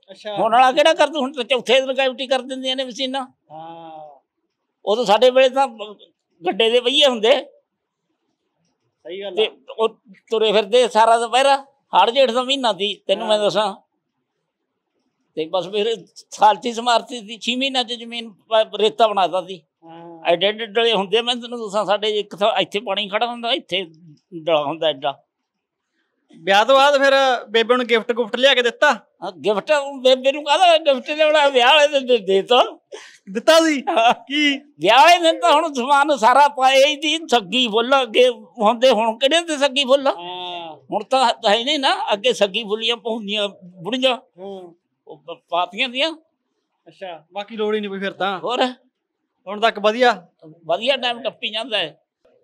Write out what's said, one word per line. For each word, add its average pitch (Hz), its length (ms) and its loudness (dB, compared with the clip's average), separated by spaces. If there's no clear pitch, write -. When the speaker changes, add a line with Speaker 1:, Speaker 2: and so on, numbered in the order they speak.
Speaker 1:
ਅੱਛਾ। 208 260 -12
Speaker 2:
ਹੁਣ 214 160 0
ਵਾਲਾ 254 200 4
ਕਿਹੜਾ 320 220 2
ਕਰ 311 140 2
ਦੂ? 302 120 -6
ਹੁਣ 262 120 -4
ਤਾਂ 269 120 -8
ਚੌਥੇ 247 360 0
ਦਿਨ 269 140 -6
ਕੈਵਿਟੀ 262 320 -4
ਕਰ 254 160 -2
ਦਿੰਦੀਆਂ 262 340 -8
ਨੇ 269 80 -6
ਮਸ਼ੀਨਾਂ। 262 420 -8
Speaker 1:
ਹਾਂ। 160 720 -20
Speaker 2:
ਉਦੋਂ 226 200 0
ਸਾਡੇ 220 260 6
ਵੇਲੇ 262 180 4
ਤਾਂ 269 200 0
ਗੱਡੇ 226 240 0
ਦੇ 240 100 4
ਵਹੀਏ 269 260 2
ਹੁੰਦੇ। 247 380 2
Speaker 1:
ਸਹੀ 185 180 -12
ਗੱਲ 196 100 -10
ਆ। - 40 -14
Speaker 2:
ਤੇ 208 140 0
ਉਹ 220 100 0
ਤੁਰੇ 220 220 0
ਫਿਰਦੇ 214 360 2
ਸਾਰਾ 220 300 4
ਦੁਪਹਿਰਾ, 269 460 2
ਹਾੜ 190 160 4
ਜੇਠ 262 200 2
ਦਾ 247 120 -2
ਮਹੀਨਾ 254 300 -2
ਸੀ, 196 220 -4
ਤੈਨੂੰ 202 200 -2
ਮੈਂ 214 120 2
Speaker 1:
ਹਾਂ। 208 60 0
Speaker 2:
ਦੱਸਾਂ। 196 300 0
ਤੇ 160 180 -6
ਬਸ 180 160 -2
ਫਿਰ 208 360 -4
ਸਾਲਤੀ 220 420 2
ਸਮਾਰਤੀ 233 480 -2
ਸੀ, 214 180 -16
ਛੇ 233 180 -6
ਮਹੀਨਿਆਂ 262 280 -4
'ਚ 226 80 -10
ਜ਼ਮੀਨ 233 380 -12
ਪ-, 208 480 -2
ਰੇਤਾ 214 300 2
ਬਣਾਤਾ 185 340 0
ਸੀ। 170 200 -14
Speaker 1:
ਹਾਂ। 165 420 -20
Speaker 2:
ਐਡੇ 170 200 0
ਐਡੇ 220 200 -4
ਡਲੇ 226 260 0
ਹੁੰਦੇ, 202 300 -2
ਮੈਂ 240 120 -4
ਤੈਨੂੰ 240 240 -12
ਦੱਸਾਂ, 208 260 -4
ਸਾਡੇ 208 340 -2
ਇੱਕ 202 180 -10
ਤਾਂ 196 240 0
ਇੱਥੇ 202 200 -4
ਪਾਣੀ 208 280 -6
ਖੜਾ 214 180 -4
ਹੁੰਦਾ, 233 260 -8
ਇੱਥੇ 190 340 -6
ਡਲਾ 156 280 0
ਹੁੰਦਾ 156 240 -4
ਐਡਾ। 143 360 -4
Speaker 1:
ਵਿਆਹ 196 260 2
ਤੋਂ 254 100 4
ਬਾਅਦ 277 280 4
ਫਿਰ 277 100 4
ਬੇਬੇ 226 280 0
ਨੂੰ 247 100 -4
ਗਿਫਟ 226 260 -2
ਗੁਫਟ 226 240 -4
ਲਿਆ 262 180 4
ਕੇ 247 80 0
ਦਿੱਤਾ? 240 300 2
Speaker 2:
ਹਾਂ, 196 400 -10
ਗਿਫਟ 190 400 -2
ਬੇਬੇ 254 300 2
ਨੂੰ 294 120 -10
ਕਾਹਦਾ 330 340 4
ਗਿਫਟ 285 320 -2
ਲਿਆਉਣਾ? 302 380 2
ਵਿਆਹ 262 260 4
ਵਾਲੇ 294 140 4
ਦਿਨ 277 180 -2
ਦੇ, 240 120 4
ਦੇ 190 240 0
ਤਾ। 294 360 2
Speaker 1:
ਦਿੱਤਾ 233 300 2
ਸੀ? 311 200 0
Speaker 2:
ਹਾਂ। 233 320 0
Speaker 1:
ਕੀ? 277 460 -2
Speaker 2:
ਵਿਆਹ 196 420 2
ਵਾਲੇ 339 180 8
ਦਿਨ 330 220 0
ਤਾਂ - 120 2
ਹੁਣ 311 200 2
ਸਮਾਨ 285 440 0
ਸਾਰਾ 247 320 4
ਪਾਇਆ 262 380 2
ਹੀ 294 140 -4
ਸੀ, 311 180 -2
ਸੱਗੀ 233 400 0
ਫੁੱਲ 233 340 0
ਅੱਗੇ 247 260 2
ਹੁੰਦੇ, 233 640 0
ਹੁਣ 220 280 0
ਕਿਹੜੇ 285 220 2
ਤੇ 320 180 -6
ਸੱਗੀ 277 260 0
ਫੁੱਲ? 269 220 2
Speaker 1:
ਹਾਂ। 180 720 -8
Speaker 2:
ਹੁਣ 208 140 -4
ਤਾਂ 262 220 0
ਹੈ 226 380 0
ਨਹੀਂ 294 140 -2
ਨਾ, 302 340 -2
ਅੱਗੇ 214 200 -2
ਸੱਗੀ 202 320 -4
ਫੁੱਲੀਆਂ 226 320 -4
ਪਾਉਂਦੀਆਂ 214 520 -6
ਬੁੜੀਆਂ। 226 540 -4
Speaker 1:
ਹੂੰ। 185 380 -18
Speaker 2:
ਪ-, 156 320 -20
ਪਾਤੀਆਂ 180 400 -4
ਦੀਆਂ। 269 240 -6
Speaker 1:
ਅੱਛਾ, 165 440 -18
ਬਾਕੀ 202 240 -12
ਲੋੜ 214 180 -4
ਹੀ 214 60 -2
ਨਹੀਂ 208 100 -8
ਪਈ 196 80 -10
ਫਿਰ 190 140 -6
ਤਾਂ। 185 260 -6
Speaker 2:
ਹੋਰ? 233 260 -2
Speaker 1:
ਹੁਣ 202 140 -10
ਤੱਕ 220 180 0
ਵਧੀਆ? 214 480 0
Speaker 2:
ਵਧੀਆ 220 300 -2
time 240 260 -6
ਟੱਪੀ 226 280 -10
ਜਾਂਦਾ 220 280 -8
ਹੈ। 160 220 -8